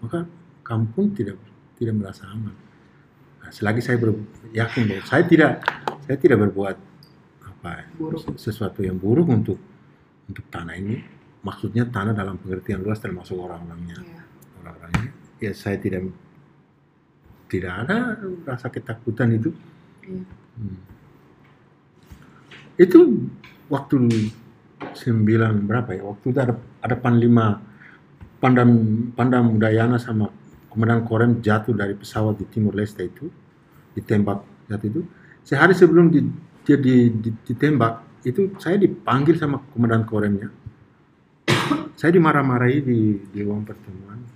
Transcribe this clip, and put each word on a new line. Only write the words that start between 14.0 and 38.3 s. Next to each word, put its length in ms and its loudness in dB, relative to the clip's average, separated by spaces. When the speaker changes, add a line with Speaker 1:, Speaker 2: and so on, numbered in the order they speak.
Speaker 2:
Iya. 220 -20
Speaker 1:
orang-orangnya, 440 -8
ya 140 -6
saya 240 -4
tidak, 320 -4
tidak 260 -6
ada 300 -2
rasa 260 -10
ketakutan 640 -4
itu. 160 -2
Speaker 2:
Iya. 180 -12
Speaker 1:
Hmm. 180 -12
Itu 180 8
waktu 280 -2
sembilan 720 2
berapa 240 -2
ya? 100 -8
Waktu 300 -10
itu 80 0
ada, 140 0
ada 160 -2
Panglima 640 4
Pandam, 300 6
Pandam 480 2
Udayana 400 2
sama 320 -4
Komandan 320 0
Korem 400 2
jatuh 320 0
dari 160 -4
pesawat 480 -4
di 80 -10
Timur 240 -2
Leste 320 -6
itu, 240 -12
ditembak 480 -2
jatuh 240 -8
itu. 120 -4
Sehari 320 4
sebelum 320 8
di-, 160 4
dia 160 4
di-, 320 6
di-, 320 -4
ditembak, 800 -2
itu 320 -2